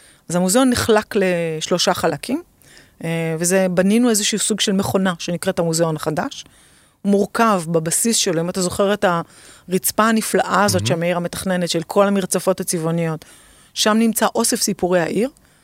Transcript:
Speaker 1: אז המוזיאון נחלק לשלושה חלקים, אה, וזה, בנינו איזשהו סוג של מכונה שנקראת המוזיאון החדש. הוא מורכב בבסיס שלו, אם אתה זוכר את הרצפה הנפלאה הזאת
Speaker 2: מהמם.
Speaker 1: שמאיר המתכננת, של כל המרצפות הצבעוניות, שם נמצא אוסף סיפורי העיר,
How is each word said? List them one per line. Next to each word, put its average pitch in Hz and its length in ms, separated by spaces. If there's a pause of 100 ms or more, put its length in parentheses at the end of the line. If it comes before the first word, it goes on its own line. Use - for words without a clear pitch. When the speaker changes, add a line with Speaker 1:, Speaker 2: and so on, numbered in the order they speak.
(280)
Speaker 1:
אז 165 80
המוזיאון 196 340
נחלק 214 460
לשלושה 175 800
חלקים, 185 480 (640)
אה, 165 340
וזה, 185 320
בנינו 202 400
איזשהו 208 280
סוג 202 220
של 208 120
מכונה 190 460
שנקראת 175 400
המוזיאון 165 380
החדש. 165 480 (580)
הוא 202 80
מורכב 202 560
בבסיס 170 500
שלו, 165 240
אם 175 100
אתה 185 120
זוכר 196 320
את 208 100 (640)
הרצפה 185 360
הנפלאה 208 600
הזאת 185 180
Speaker 2:
מהמם. 107 40
Speaker 1:
שמאיר 170 300
המתכננת, 175 540
של 165 120
כל 202 240
המרצפות 190 540
הצבעוניות, 165 640 (500)
שם 214 240
נמצא 226 360
אוסף 233 280
סיפורי 180 380
העיר, 202 300 (340)